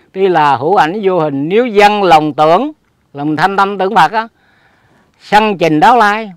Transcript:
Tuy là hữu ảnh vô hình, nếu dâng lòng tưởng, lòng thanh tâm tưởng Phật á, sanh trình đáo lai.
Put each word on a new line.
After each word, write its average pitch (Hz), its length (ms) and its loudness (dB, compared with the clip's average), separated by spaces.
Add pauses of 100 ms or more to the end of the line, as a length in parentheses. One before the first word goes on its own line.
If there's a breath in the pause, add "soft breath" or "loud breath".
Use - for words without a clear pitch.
(120)
Tuy 190 160 0
là 151 280 2
hữu 156 200 -2
ảnh 180 260 0
vô 185 180 0
hình, 147 280 -4
nếu 226 180 0
dâng 208 360 2
lòng 156 320 2
tưởng, 175 380 0 (400)
lòng 147 240 -6
thanh 190 200 -2
tâm 196 220 -2
tưởng 190 160 -2
Phật 180 180 2
á, 220 160 -6 (920)
sanh 214 380 0
trình 156 220 0
đáo 226 160 4
lai. 214 400 -2